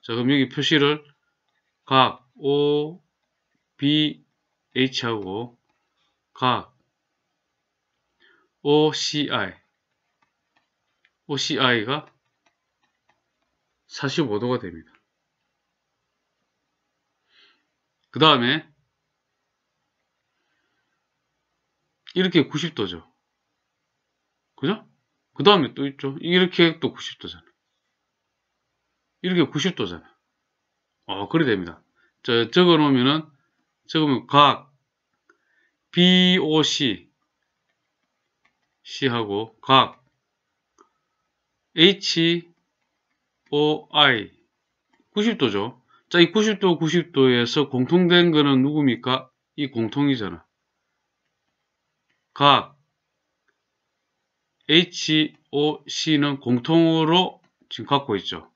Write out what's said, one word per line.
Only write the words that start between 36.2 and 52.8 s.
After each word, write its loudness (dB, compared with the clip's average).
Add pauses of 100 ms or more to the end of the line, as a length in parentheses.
C하고 -6
각 2 (1700)
에이치오아이, 0 (2500)
구십 -2
도죠. -4 (260)
자, 0
이 4
구십 0
도, 0
구십 -2
도에서 2
공통된 2
거는 2
누굽니까? -2 (240)
이 -6
공통이잖아. -4 (1900)
각 2 (1900)